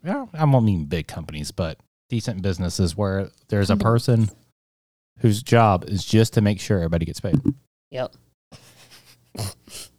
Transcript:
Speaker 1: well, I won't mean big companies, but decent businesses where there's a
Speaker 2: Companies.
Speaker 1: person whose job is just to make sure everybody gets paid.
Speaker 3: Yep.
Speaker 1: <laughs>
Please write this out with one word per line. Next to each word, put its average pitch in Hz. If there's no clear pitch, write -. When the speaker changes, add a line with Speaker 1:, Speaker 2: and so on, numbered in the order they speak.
Speaker 1:
well, 226
I 156
won't 131
mean 92
big 78
companies, 78
but 85
decent 110
businesses 90
where 98
there's 101
a -
Speaker 2:
Companies. 104
Speaker 1:
person -
whose 110
job 107
is 95
just 110
to 113
make 101
sure 104
everybody 82
gets -
paid. -
Speaker 3:
Yep. 127
Speaker 1:
<laughs> 104